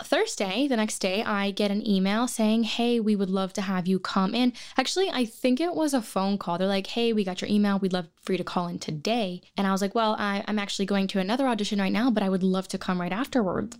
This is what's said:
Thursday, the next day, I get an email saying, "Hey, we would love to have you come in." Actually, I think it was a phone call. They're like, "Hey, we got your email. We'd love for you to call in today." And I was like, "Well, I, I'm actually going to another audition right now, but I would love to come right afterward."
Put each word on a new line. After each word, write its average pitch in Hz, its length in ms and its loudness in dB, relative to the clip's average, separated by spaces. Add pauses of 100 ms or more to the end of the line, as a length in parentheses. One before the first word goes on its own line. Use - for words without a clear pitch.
Thursday, 277 640 0
the 247 100 2
next 220 220 -2
day, 196 240 0
I 202 280 0
get 202 200 0
an 208 160 -2
email 202 400 2
saying, 220 360 2
"Hey, 233 360 0
we 214 160 2
would 196 140 0
love 190 240 -2
to 208 80 -2
have 185 260 0
you 190 120 2
come 196 360 0
in." 247 180 2 (240)
Actually, 359 320 0
I 254 160 0
think 254 340 0
it 339 160 0
was 302 180 2
a 247 80 2
phone 196 360 -2
call. 170 200 -4
They're 185 100 0
like, 196 200 0
"Hey, 233 260 0
we 214 100 2
got 185 180 -4
your - 80 -6
email. 202 300 4
We'd 185 140 0
love 180 140 -2 (160)
for - 80 -4
you 180 60 2
to 175 60 -4
call 175 240 -2
in 175 120 -6
today." 180 600 -4 (160)
And 196 100 2
I 190 40 2
was 190 100 2
like, 196 140 -2
"Well, 220 220 2
I, 202 300 -2
I'm 214 120 -2
actually 202 260 -4
going 196 220 0
to 190 120 -2
another 240 280 0
audition 208 320 -2
right 190 120 0
now, 226 180 2
but 208 140 2
I 190 60 0
would 190 140 2
love 190 260 2
to 190 80 -6
come 185 220 -2
right 175 120 -4
afterward." 226 680 -2